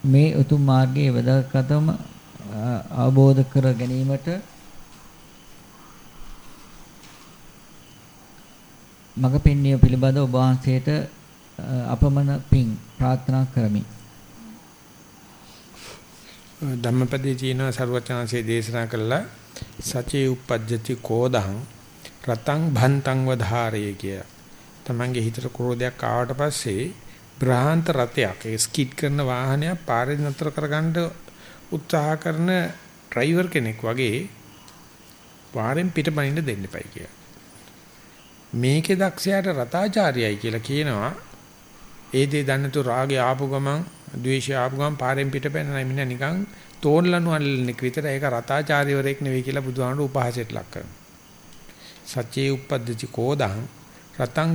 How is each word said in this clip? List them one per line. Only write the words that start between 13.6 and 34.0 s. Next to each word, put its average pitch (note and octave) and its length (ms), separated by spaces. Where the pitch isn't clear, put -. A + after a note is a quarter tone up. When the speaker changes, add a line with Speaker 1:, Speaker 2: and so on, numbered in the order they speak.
Speaker 2:
ධම්මපදයේ B2+ 600
තියෙනවා C3 380
සරුවචනාංශයේ A#2+ 680
දේශනා A2+ 440
කළා A2+ 360
සචේ C3+ 480
උප්පජ්ජති A#2+ 720
කෝදහං A2+ 580
රතං B2+ 380
භන්තං C3 540
වධාරේ A2+ 680
කිය. F#2+ 260
තමන්ගේ B2 420
හිතට A2+ 280
ක්‍රෝධයක් B2 520
ආවට A#2+ 300
පස්සේ B2+ 520
භ්‍රාන්ත C3+ 540
රථයක්, A#2+ 540
ඒ - 160
ස්කිඩ් - 360
කරන C#3+ 260
වාහනයක් C3+ 640
පාරේ B2+ 340
නතර D3 320
කරගන්න D3+ 440
උත්සාහ D3+ 480
කරන E3 320
ඩ්‍රයිවර් E3 440
කෙනෙක් A2+ 320
වගේ B2 480